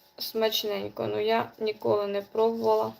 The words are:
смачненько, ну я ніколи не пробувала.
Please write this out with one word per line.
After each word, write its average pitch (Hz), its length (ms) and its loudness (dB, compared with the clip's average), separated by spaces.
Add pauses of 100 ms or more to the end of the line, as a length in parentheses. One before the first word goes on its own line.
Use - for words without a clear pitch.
(180)
смачненько, 214 880 -2
ну 208 120 -2
я 226 400 0
ніколи 214 480 0
не 202 140 -2
пробувала. 220 800 2